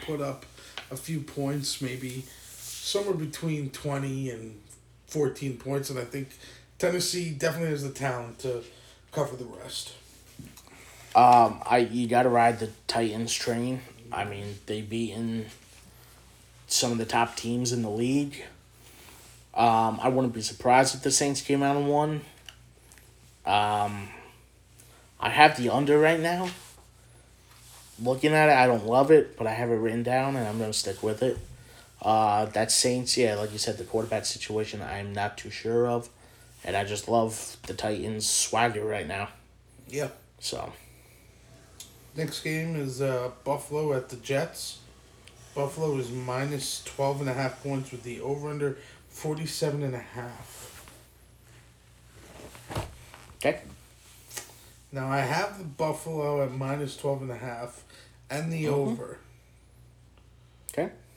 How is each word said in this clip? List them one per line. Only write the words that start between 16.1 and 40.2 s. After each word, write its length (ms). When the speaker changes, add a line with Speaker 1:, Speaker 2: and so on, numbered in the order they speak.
Speaker 2:
some 240
of 80
the 60
top 300
teams 360
in 100
the 80
league. 540
Um, 460
I 80
wouldn't 240
be 100
surprised 520
if 60
the 100
Saints 300
came 220
out 120
and 140
won. 320
Um, 640
I 100
have 280
the 120
under 300
right 200
now. 300
Looking 300
at 180
it, 40
I 140
don't 200
love 240
it, 240
but 120
I 60
have 180
it 40
written 280
down, 340
and 100
I'm 120
gonna 140
stick 300
with 200
it. 140
Uh, 440
that 260
Saints, 460
yeah, 180
like 160
you 60
said, 200
the 60
quarterback 420
situation, 560
I'm 300
not 260
too 120
sure 380
of. 200
And 140
I 80
just 240
love 480
the 60
Titans' 560
swagger 560
right 220
now. 220
Speaker 1:
Yeah. 200